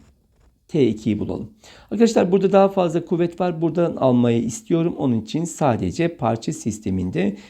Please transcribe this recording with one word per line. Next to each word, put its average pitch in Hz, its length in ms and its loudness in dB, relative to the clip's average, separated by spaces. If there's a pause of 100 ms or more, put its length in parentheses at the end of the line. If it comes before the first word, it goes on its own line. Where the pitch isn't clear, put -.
(680)
T 139 200 2
ikiyi 107 300 -2
bulalım. - 320 -6 (400)
Arkadaşlar 208 420 2
burada 196 200 2
daha 196 160 6
fazla 175 360 -2
kuvvet 170 360 -2
var. 175 220 -4
Buradan 170 340 0
almayı 120 460 4
istiyorum. 165 560 -2
Onun 123 220 0
için 156 240 -4
sadece 151 720 -2
parça 113 360 -2
sisteminde 104 840 -4 (140)